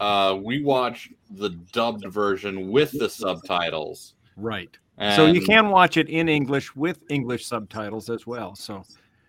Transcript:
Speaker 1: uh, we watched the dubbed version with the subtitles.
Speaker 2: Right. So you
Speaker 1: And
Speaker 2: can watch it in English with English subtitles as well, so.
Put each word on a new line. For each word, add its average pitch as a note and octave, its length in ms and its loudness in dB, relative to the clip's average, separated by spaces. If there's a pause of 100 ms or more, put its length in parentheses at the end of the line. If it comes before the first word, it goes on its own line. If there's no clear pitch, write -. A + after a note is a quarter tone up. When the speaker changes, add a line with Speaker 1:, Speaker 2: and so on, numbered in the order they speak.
Speaker 1:
uh, G2 420 2
we B2+ 200 -4
watched B2+ 500 0 (180)
the G2 200 -6 (220)
dubbed A2+ 340 -2
version F#2+ 640 -2
with D3 280 2
the A2 100 0
subtitles. E2+ 1040 -6 (220)
Speaker 2:
Right. G#2 400 -10 (380)
So D#3 120 8
you E3+ 120 6
Speaker 1:
And - 80 0
Speaker 2:
can G#3+ 240 6
watch F3+ 260 6
it D3+ 120 2
in E3 200 0
English C#3 460 0
with D#3 240 -4 (100)
English B2 380 -4
subtitles G#2+ 640 -8
as A#2 160 -6
well, A2+ 300 -10
so. G2 260 -14 (460)